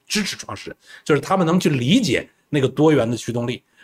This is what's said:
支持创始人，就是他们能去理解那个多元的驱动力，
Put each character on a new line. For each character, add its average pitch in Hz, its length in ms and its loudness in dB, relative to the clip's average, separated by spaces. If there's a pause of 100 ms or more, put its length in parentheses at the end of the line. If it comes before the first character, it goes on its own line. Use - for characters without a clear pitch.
支 208 140 -4
持 - 140 -8
创 - 200 -14
始 - 140 -16
人， - 80 -16 (280)
就 151 100 2
是 135 60 0
他 190 160 0
们 170 100 2
能 175 100 2
去 180 120 2
理 147 320 2
解 120 260 -2 (220)
那 147 100 0
个 131 80 2
多 156 240 2
元 120 180 2
的 120 80 -4
驱 - 140 -8
动 120 160 -4
力， 120 160 -10 (200)